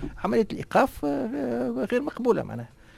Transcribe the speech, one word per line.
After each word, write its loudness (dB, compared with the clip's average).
عملية 2
الإيقاف، 2
آه، 2
آه، -2
غير 2
مقبولة 0
معناها. -8